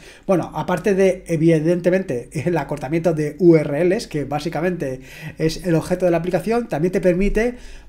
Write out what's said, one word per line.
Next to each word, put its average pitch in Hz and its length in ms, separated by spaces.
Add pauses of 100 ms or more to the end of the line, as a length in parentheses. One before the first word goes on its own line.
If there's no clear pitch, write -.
(260)
Bueno, 170 280
aparte 180 400
de, 185 320
evidentemente, 165 1040
el 160 240
acortamiento 156 560
de 151 260
U 170 180
R 143 280
Ls, 196 220
que 143 180
básicamente 147 800 (340)
es 160 300
el 165 80
objeto 180 320
de 175 40
la 170 60
aplicación, 180 540
también 165 220
te 196 100
permite, 208 540 (320)